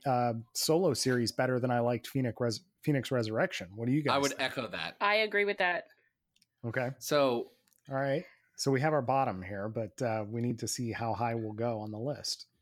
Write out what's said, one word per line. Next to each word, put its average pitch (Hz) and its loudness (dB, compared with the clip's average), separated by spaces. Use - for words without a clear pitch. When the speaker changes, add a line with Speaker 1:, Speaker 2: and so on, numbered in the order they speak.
Speaker 1:
uh, 123 2
solo 160 4
series 123 2
better 127 2
than 123 0
I 120 4
liked 120 0
Phoenix 127 -2
Res-, 117 0
Phoenix 143 0
Resurrection. 113 -2
What 117 -6
do 123 2
you 151 2
guys 143 4
Speaker 2:
I 139 4
would 139 2
Speaker 1:
think? 131 -4
Speaker 2:
echo 127 -2
that. 87 -6
Speaker 3:
I 208 4
agree 208 2
with 202 -2
that. 180 0
Speaker 1:
Okay. 123 -2
Speaker 2:
So 135 2
Speaker 1:
All 139 -4
right. 139 0
So - -2
we 131 4
have 156 2
our 143 2
bottom 123 0
here, 98 -6
but, 113 -6
uh, 110 -2
we 117 -6
need 120 -2
to 113 -4
see 117 -4
how 110 -2
high 117 -2
we'll 110 -4
go 113 -2
on 107 -8
the 104 -8
list. - -6